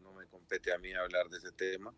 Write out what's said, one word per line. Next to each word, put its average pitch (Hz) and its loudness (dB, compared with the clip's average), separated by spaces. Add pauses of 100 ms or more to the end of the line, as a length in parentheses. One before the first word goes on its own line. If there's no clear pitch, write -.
no 95 -18
me 95 -16
compete 92 -2
a 87 2
mí 92 -6
hablar 90 4
de 90 -8
ese 87 -10
tema. 95 -2